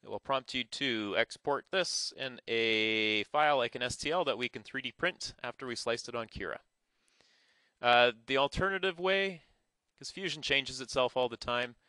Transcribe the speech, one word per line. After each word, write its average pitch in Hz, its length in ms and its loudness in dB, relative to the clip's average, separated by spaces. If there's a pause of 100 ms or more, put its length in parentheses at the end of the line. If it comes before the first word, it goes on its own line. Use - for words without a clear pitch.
it - 60 -18
will 104 120 -8
prompt 131 340 -2
you 127 100 -2
to 110 540 -2
export - 520 0
this - 460 -2
in 131 320 -8
a 110 760 2
file 151 340 4
like 120 160 0
an 123 80 -8
S 123 140 -2
T - 140 -4
L 175 140 0
that 123 140 0
we 123 100 -2
can 113 140 -14
three 131 180 -10
D 131 120 -8
print - 500 -4
after 123 240 -8
we 120 100 -4
sliced 117 320 -2
it 120 60 -8
on 117 140 -6
Cura. - 340 -8 (1200)
Uh, 120 300 8 (140)
the 135 120 2
alternative 185 600 0
way, 190 460 0 (540)
'cause - 120 -12
Fusion 160 300 -6
changes 135 400 0
itself 127 380 0
all 127 100 4
the 117 80 -10
time, 120 400 -4 (120)